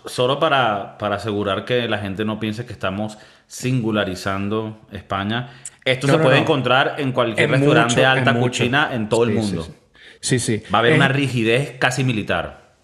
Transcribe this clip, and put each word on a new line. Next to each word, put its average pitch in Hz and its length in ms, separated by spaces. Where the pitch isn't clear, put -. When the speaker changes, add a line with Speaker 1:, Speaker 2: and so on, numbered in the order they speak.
Speaker 1:
solo 131 340
para, 120 580
para 101 180
asegurar 101 480
que 123 240
la 107 100
gente 101 260
no 107 160
piense 110 260
que - 60
estamos 101 440
singularizando 107 1300
España, 101 600
esto 131 240
Speaker 2:
No, 135 60
Speaker 1:
se - 40
Speaker 2:
no, 160 60
Speaker 1:
puede 131 140
Speaker 2:
no. 151 40
Speaker 1:
encontrar 143 560
en 135 140
cualquier 120 340
Speaker 2:
En - 60
Speaker 1:
restaurante 127 420
Speaker 2:
mucho, 127 60
Speaker 1:
de 131 60
alta 131 260
Speaker 2:
en 120 40
mucho. 123 280
Speaker 1:
cocina 139 280
en 110 160
todo 117 160
el 117 60
Speaker 2:
Sí, 110 60
sí, 110 100
Speaker 1:
mundo. 85 160
Speaker 2:
sí. 80 100
Sí, - 200
sí. 110 220
Speaker 1:
Va 104 40
a - 20
haber 117 120
Speaker 2:
Es 151 60
Speaker 1:
una 139 100
rigidez 127 720
casi 131 240
militar. 95 720